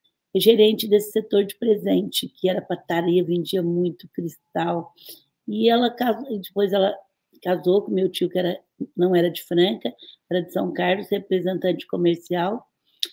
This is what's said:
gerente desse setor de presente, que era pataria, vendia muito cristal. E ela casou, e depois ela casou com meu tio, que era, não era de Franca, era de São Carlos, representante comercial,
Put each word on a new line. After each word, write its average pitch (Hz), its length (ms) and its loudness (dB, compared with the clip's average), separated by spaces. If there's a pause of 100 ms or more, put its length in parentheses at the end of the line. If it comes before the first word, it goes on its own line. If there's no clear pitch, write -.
(360)
gerente 214 520 6
desse 208 240 2
setor 208 320 0
de 196 120 -8
presente, 196 760 0
que - 180 -4
era 180 140 -2
pataria, 175 640 0
vendia 175 360 -2
muito 170 520 -2
cristal. 170 800 -6 (520)
E 220 220 -2
ela 233 220 4
casou, 247 420 -4
e 208 80 -4
depois 196 320 -2
ela 196 240 2 (480)
casou 180 380 2
com 196 100 -10
meu 190 160 0
tio, 180 220 -4
que 180 100 -4
era, 180 180 -2 (380)
não 180 180 2
era 175 160 4
de 165 140 -8
Franca, 190 500 0 (360)
era 180 120 0
de 175 120 -12
São 185 180 -2
Carlos, 185 380 -2
representante 185 760 -2
comercial, 175 800 -2 (480)